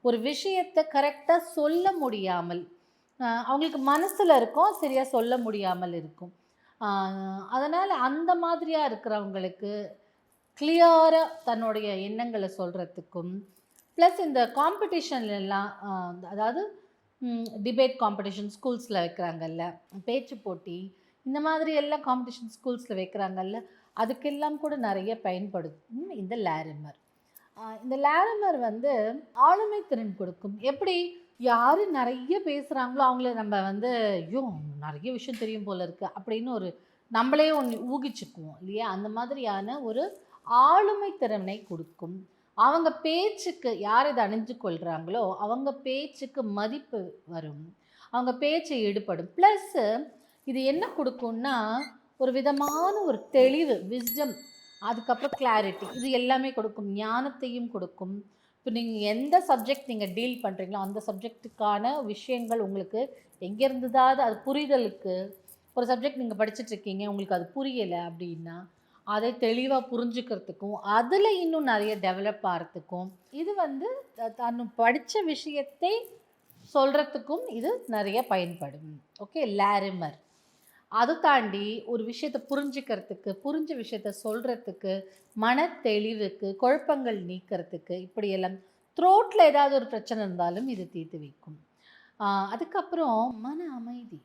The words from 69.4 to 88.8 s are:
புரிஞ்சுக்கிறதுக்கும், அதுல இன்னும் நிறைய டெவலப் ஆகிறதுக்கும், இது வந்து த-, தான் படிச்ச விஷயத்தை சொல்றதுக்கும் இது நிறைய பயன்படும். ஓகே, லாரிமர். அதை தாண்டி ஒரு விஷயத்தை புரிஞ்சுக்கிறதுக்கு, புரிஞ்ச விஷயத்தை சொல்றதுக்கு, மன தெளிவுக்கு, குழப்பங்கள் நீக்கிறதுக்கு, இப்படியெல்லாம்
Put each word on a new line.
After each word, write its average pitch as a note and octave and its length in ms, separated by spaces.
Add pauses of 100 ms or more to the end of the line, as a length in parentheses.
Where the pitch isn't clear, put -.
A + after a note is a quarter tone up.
புரிஞ்சுக்கிறதுக்கும், A3+ 880
அதுல B3 500
இன்னும் D#4+ 320
நிறைய G#3+ 320
டெவலப் G3 460
ஆகிறதுக்கும், F3+ 640 (220)
இது E4 240
வந்து D#4 320 (280)
த-, A3+ 140
தான் A#3+ 500
படிச்ச B3+ 460
விஷயத்தை D#4 800 (680)
சொல்றதுக்கும் D4 760
இது E4+ 360
நிறைய G#3+ 400
பயன்படும். D#3 760 (160)
ஓகே, G3+ 180
லாரிமர். G3 800 (720)
அதை A#3+ 320
தாண்டி A3 640
ஒரு A3+ 200
விஷயத்தை B3 440
புரிஞ்சுக்கிறதுக்கு, B3+ 960
புரிஞ்ச D#4 320
விஷயத்தை G#3+ 380 (100)
சொல்றதுக்கு, G#3+ 800 (300)
மன C4 500
தெளிவுக்கு, G#3 720
குழப்பங்கள் B3+ 720
நீக்கிறதுக்கு, F3+ 680
இப்படியெல்லாம் F#3+ 640 (400)